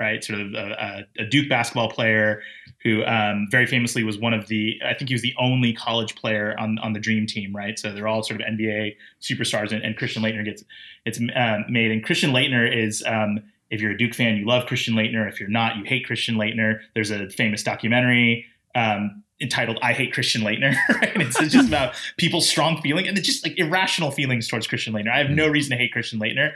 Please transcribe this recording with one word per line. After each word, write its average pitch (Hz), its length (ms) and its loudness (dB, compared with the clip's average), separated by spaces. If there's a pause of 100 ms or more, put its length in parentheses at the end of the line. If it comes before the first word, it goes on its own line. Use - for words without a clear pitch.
right? 110 240 -2
Sort 104 160 -6
of 101 140 -8
a, 104 500 -8 (140)
a, 120 40 -4
a 113 40 -6
Duke 143 240 2
basketball 117 400 0
player 107 500 2 (420)
who, 110 220 2
um, 104 460 0
very 123 160 4
famously 120 380 0
was 104 140 -4
one 117 140 0
of 104 140 -2
the, 110 400 -2
I 123 80 -2
think 135 140 -6
he 131 60 -2
was 113 60 0
the 123 180 -4
only 127 360 2
college 113 420 -2
player 107 420 -2
on, 110 200 0
on 113 160 -4
the 104 60 -4
Dream 110 260 0
Team, 101 280 -6
right? 104 240 -6
So 104 140 -6
they're 104 160 -6
all 110 140 0
sort 110 180 -4
of 113 60 -6
N 110 100 -4
B 110 140 0
A 107 260 -2 (240)
superstars, 113 520 -2
and, 107 100 -2
and 113 140 -4
Christian 113 260 -4
Laettner 110 220 0
gets, 107 200 -8 (400)
it's, 117 160 -4
uh, 117 380 2 (100)
made. 117 220 2
And 110 140 0
Christian - 260 2
Laettner 127 440 2
is, 110 300 0
um, 107 360 0 (280)
if 104 140 -6
you're 107 80 0
a 101 80 -4
Duke 117 160 0
fan, 117 220 2
you 104 100 -2
love 123 200 2
Christian 123 280 -2
Laettner. 110 340 0
If - 120 -10
you're 101 100 -8
not, 113 260 0
you 98 80 -8
hate 127 220 -2
Christian 117 300 -2
Laettner. 110 420 0 (160)
There's 107 160 0
a 101 180 -6
famous 107 340 -2
documentary, 120 840 2 (280)
um, 104 500 0 (160)
entitled 113 420 2
I 120 100 4
Hate 127 200 0
Christian 120 300 0
Laettner, 113 400 2
<laughs> - 60 2
right? - 260 2
And 202 80 2
it's - 160 0
just 269 300 6
about 139 260 2 (220)
people's 165 320 2
strong 160 340 2
feeling 156 240 0
and 196 100 0
it's 190 100 0
just, - 200 0
like, - 100 -6
irrational 180 540 2
feelings 127 380 0
towards 113 180 -2
Christian 117 280 -4
Laettner. 107 180 -2
I 131 60 4
have 139 120 2
no 151 160 4
reason 147 240 2
to 131 60 0
hate 123 160 0
Christian 117 260 -4
Laettner. 131 380 0